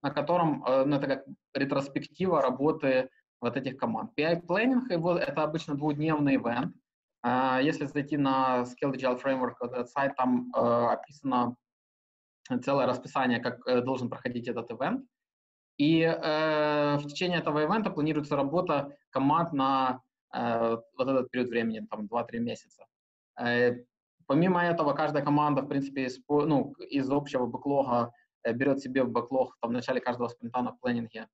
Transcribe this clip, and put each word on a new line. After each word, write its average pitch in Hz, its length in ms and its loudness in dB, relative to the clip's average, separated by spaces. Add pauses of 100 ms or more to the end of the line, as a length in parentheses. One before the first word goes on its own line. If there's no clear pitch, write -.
на 139 80 -2
котором, 156 520 0
э, 135 220 4
ну, 147 100 2
это 143 120 -2
как 135 180 -2 (300)
ретроспектива 151 840 0
работы 131 680 2 (320)
вот 120 160 -2
этих 127 200 -6
команд. 110 380 -4
P 147 80 0
I-планинг 190 680 0
его, 170 260 0
это 156 260 -2
обычно 156 320 -4
двухдневный 147 600 0
ивент. 117 400 -2 (480)
А, 127 360 2
если 151 280 0
зайти 143 280 -4
на 131 460 2
Scaled 131 320 -4
Agile 123 280 -2
Framework, 131 380 -2
вот 123 140 -6
этот 123 160 -6
сайт, 135 260 -2
там, 123 400 0
э, 127 40 2
описана 120 960 0 (1080)
целое 139 220 2
расписание, 123 540 0
как, 117 280 -6
э, 123 140 2
должен 123 280 -2
проходить 123 380 -8
этот 117 240 -6
ивент. 175 320 -4 (760)
И, 160 240 4
э, 151 960 2
в 147 100 -4
течение 180 320 -2
этого 151 240 0
ивента 196 260 0
планируется 147 460 -2
работа 143 600 0 (140)
команд 156 420 0
на, 135 500 0 (300)
э, 117 460 -2 (200)
вот 127 100 0
этот 131 240 0
период 123 180 -2
времени, 113 400 -2
там, 107 160 -8
два-три 117 340 -6
месяца. - 460 -8 (500)
Э, 120 420 2 (500)
помимо 175 360 6
этого, 165 300 2
каждая 147 300 0
команда, 147 400 4
в - 40 -8
принципе, 139 380 -2
из 123 140 -8
по-, 147 260 2
ну, 143 280 2
из 135 360 -4
общего 139 380 0
бэклога, 127 640 0 (320)
э, 117 100 0
берет 135 260 2
себе 131 240 0
в 120 60 0
бэклог, 120 500 -2
там, 117 120 -4
в - 20 0
начале 123 260 -2
каждого 120 300 -4
спринта 120 320 -6
на 120 100 -2
планинге 117 640 -6